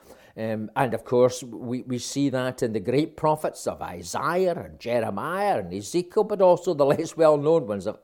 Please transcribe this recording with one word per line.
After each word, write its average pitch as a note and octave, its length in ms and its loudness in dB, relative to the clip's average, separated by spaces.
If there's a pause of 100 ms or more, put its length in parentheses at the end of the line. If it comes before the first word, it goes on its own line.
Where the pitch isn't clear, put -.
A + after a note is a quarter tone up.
(360)
Um, A2 400 -4
and B2+ 200 2
of - 100 -8
course, B2 380 4
we, A#2+ 400 -8
we B2 160 -6
see C#3 300 -2
that B2+ 340 -4
in A2+ 100 -2
the A2 60 -2
great B2+ 360 0
prophets D#3 520 -2
of - 160 -6
Isaiah C3+ 760 -2
and D#2+ 200 -14
Jeremiah B2 800 -2
and F2 120 -8
Ezekiel, F3 520 -2
but G3+ 180 0
also F3+ 320 6
the C#3 140 4
less D3+ 280 0
well-known D3+ 520 4
ones G2+ 180 -4
of - 180 -6